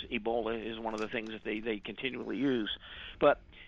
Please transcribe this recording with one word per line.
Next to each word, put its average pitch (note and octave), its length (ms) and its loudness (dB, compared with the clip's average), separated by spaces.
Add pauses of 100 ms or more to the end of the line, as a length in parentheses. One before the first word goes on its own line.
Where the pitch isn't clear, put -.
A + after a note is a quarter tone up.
(100)
Ebola A2+ 540 0
is A2+ 140 -4
one A2+ 160 -2
of G#2+ 60 -2
the G#2+ 80 0
things A2 220 -2
that G#2+ 140 -8
they, A2 140 0
they A2 200 0
continually A2+ 580 -4
use. A#2+ 340 2 (500)
But, D3 200 8 (280)